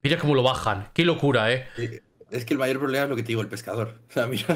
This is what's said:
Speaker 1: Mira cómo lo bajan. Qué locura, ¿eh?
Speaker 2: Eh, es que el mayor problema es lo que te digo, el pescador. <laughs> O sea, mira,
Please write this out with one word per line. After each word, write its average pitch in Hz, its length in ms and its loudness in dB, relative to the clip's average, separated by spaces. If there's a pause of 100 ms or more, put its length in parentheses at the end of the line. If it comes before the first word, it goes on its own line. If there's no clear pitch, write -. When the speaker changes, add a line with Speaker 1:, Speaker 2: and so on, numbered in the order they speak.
Speaker 1:
Mira 147 140 2
cómo 147 180 2
lo 127 80 4
bajan. 110 500 0
Qué 165 120 2
locura, 135 480 4
¿eh? 131 120 -4 (120)
Speaker 2:
Eh, 117 240 -8 (280)
es 123 140 -6
que 117 100 -2
el 139 60 0
mayor 131 180 2
problema 139 280 0
es 139 40 -4
lo 139 60 -2
que 117 80 -4
te 113 60 -8
digo, 113 120 0
el 104 60 -4
pescador. 107 560 -8
<laughs> - 60 -20
O - 20 -20
sea, 117 160 0
mira, 113 180 -4 (100)